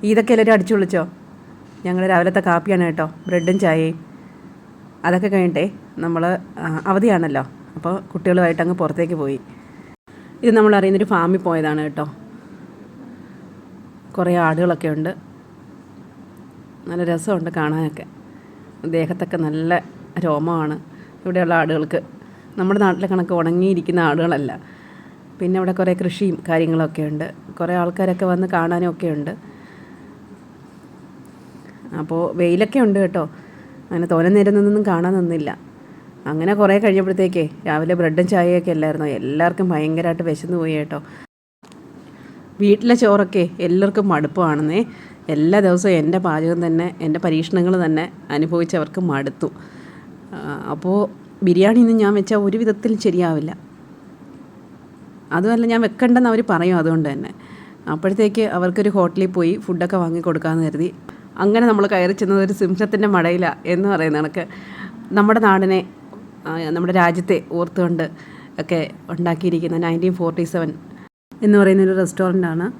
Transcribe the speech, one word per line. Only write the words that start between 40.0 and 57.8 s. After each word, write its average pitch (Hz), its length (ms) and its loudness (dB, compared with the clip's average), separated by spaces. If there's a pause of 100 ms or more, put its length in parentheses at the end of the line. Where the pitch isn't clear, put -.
വിശന്ന് 165 320 -4
പോയി 160 180 -2
കേട്ടോ. 147 200 -8 (1600)
വീട്ടിലെ 214 400 4
ചോറൊക്കെ 202 400 2 (240)
എല്ലാവർക്കും 196 460 2
മടുപ്പാണെന്നേ. 156 680 0 (540)
എല്ലാ 165 320 2
ദിവസവും 180 340 4
എൻ്റെ 170 260 0
പാചകം 165 400 0
തന്നെ, 165 220 0 (180)
എൻ്റെ 156 200 -2
പരീക്ഷണങ്ങൾ 175 480 0 (100)
തന്നെ 160 220 0 (300)
അനുഭവിച്ചവർക്ക് 165 760 -2
മടുത്തു. 139 400 -4 (840)
ആ, - 60 -14 (360)
അപ്പോൾ 185 240 -2 (500)
ബിരിയാണി 202 360 6
ഒന്നും 226 200 4
ഞാൻ 202 160 4
വെച്ചാൽ 202 280 0
ഒരു 214 160 -2
വിധത്തിൽ 214 280 0 (140)
ശരിയാവില്ല. 165 460 0 (1800)
അതുമല്ല, 226 360 0
ഞാൻ 226 140 2
വെക്കണ്ടെന്ന് 240 460 4
അവർ 226 180 2
പറയും, 180 320 2
അതുകൊണ്ട് 160 300 0
തന്നെ. 135 200 -8 (600)